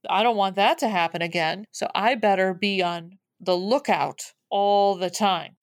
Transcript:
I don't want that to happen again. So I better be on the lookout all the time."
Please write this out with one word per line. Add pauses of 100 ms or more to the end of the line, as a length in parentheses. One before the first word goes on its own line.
I
don't
want
that
to
happen
again.
So
I
better
be
on (220)
the
lookout (160)
all
the
time."